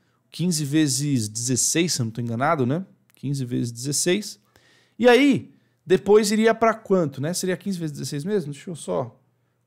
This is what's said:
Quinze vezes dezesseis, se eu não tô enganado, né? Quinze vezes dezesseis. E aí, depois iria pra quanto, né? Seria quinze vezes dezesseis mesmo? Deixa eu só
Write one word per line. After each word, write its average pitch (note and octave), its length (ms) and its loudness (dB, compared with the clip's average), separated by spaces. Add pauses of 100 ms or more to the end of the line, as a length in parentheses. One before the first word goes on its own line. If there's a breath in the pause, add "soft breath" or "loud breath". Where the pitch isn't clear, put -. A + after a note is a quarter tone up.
(300)
Quinze D#3 340 -2
vezes C#3 640 0
dezesseis, B2 680 -2
se - 60 -2
eu A#2+ 40 0
não A2+ 80 -6
tô - 80 -10
enganado, B2+ 440 0
né? D#3 200 -2 (300)
Quinze C3+ 300 -6
vezes B2 280 -4
dezesseis. D3 640 -4 (600 soft breath)
E A#3+ 100 6
aí, B3 440 4 (320 soft breath)
depois G3 460 4
iria A3 240 4
pra A3+ 200 2
quanto, F3 460 0
né? D#3+ 140 -4
Seria F#3 220 -4
quinze F#3+ 220 -6
vezes D#3+ 140 -6
dezesseis C#3+ 320 -8
mesmo? F3 280 -2
Deixa - 180 -14
eu D#3+ 60 -10
só D3+ 420 -6 (480)